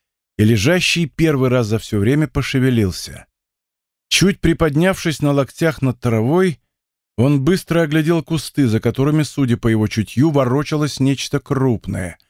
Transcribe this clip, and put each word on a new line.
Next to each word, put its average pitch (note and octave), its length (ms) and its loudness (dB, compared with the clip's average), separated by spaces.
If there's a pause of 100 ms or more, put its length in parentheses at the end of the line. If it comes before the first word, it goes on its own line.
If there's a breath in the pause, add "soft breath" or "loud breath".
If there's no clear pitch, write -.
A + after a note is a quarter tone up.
(400)
и G#2 40 6
лежащий C#3+ 600 2
первый C#3 440 0
раз B2 180 2
за A2 100 -2
все G#2+ 220 -4
время C#3 280 2
пошевелился. B2 1000 -2 (840)
Чуть F#3+ 300 2
приподнявшись E3 840 0
на C#3+ 120 2
локтях C#3 500 -2
над C3 160 -2
травой, C3 600 0 (560)
он C3+ 280 2
быстро E3+ 380 0
оглядел D#3+ 420 0
кусты, D3 440 -2
за A2 120 0
которыми, D3 420 0
судя C3+ 340 0
по A#2 120 -4
его A2 200 2
чутью, A#2 440 0
ворочалось C#3+ 680 -2
нечто C#3 400 -2
крупное, G2+ 800 -4 (120)